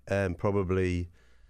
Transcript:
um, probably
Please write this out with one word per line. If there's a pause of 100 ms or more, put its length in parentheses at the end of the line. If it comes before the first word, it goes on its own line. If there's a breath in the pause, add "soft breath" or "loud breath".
um,
probably (400 soft breath)